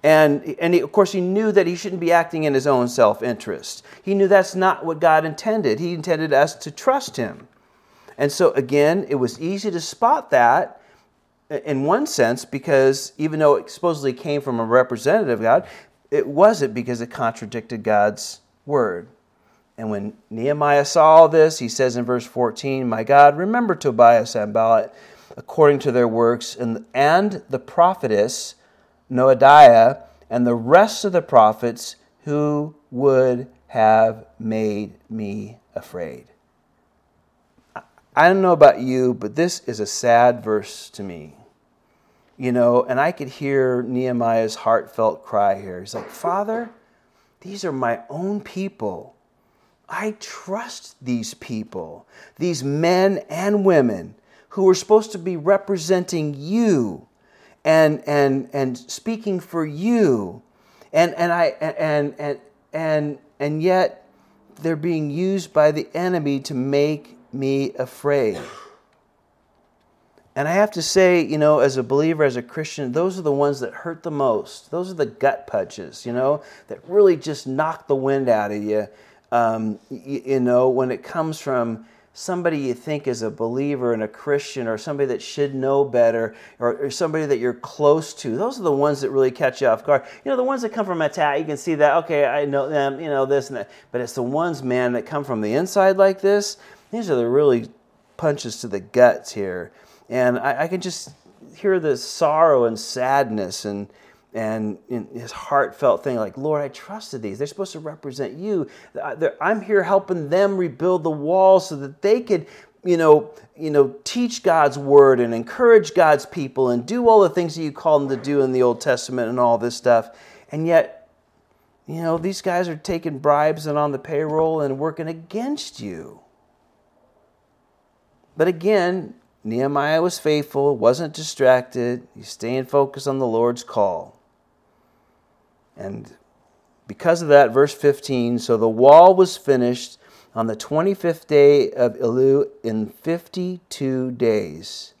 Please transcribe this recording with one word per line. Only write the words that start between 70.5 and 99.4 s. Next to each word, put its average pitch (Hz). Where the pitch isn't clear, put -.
have 208
to 170
say, 180
you 147
know, 151
as 131
a 127
believer, 151
as 131
a 120
Christian, 147
those 180
are 185
the 151
ones 143
that 107
hurt 165
the 170
most. 131
Those 180
are 180
the 151
gut -
punches, 92
you 120
know, 135
that -
really 190
just 143
knock 156
the 143
wind 135
out 104
of 104
you. 107
Um, 113
y-, 127
y-, 139
you 135
know, 123
when 127
it 107
comes 156
from 117
somebody 170
you 127
think 143
is 113
a 110
believer 123
and 110
a 107
Christian, 143
or 110
somebody 143
that 120
should 143
know 135
better, 117
or, 120
or 139
somebody 156
that 139
you're 120
close 147
to, 120
those 247
are 202
the 165
ones 143
that 135
really 131
catch 127
you 135
off 113
guard. 139
You 277
know, 269
the 254
ones 262
that 220
come 220
from 175
attack, 147
you 160
can 147
see 165
that, 147
okay, 147
I 147
know 139
them, 139
you 165
know, 135
this 139
and 135
that. 101
But 123
it's 117
the 131
ones, 143
man, 127
that 117
come 147
from 127
the 107
inside 190
like 190
this, 202
these 220
are 147
the 120
really 123
punches 143
to 123
the 98
guts 120
here. 90